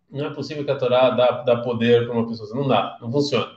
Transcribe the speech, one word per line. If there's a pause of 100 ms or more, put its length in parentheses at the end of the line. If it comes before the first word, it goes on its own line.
não
é
possível
que
a
Torá
dá,
dá
poder
pra
uma
pessoa.
Não
dá,
não
funciona.